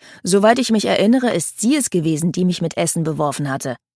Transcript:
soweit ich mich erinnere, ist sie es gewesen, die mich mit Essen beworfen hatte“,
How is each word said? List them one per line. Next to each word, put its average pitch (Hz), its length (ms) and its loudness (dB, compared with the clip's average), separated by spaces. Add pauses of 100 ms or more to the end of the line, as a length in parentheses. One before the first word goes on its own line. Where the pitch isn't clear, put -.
(220)
soweit 202 360 4
ich 247 120 -2
mich 214 140 2
erinnere, 240 480 2
ist - 300 -4
sie 240 120 2
es 285 140 0
gewesen, 165 420 0
die 175 140 -2
mich 180 160 0
mit 160 160 -4
Essen 165 280 -2
beworfen 147 440 -2
hatte“, 135 280 -6 (200)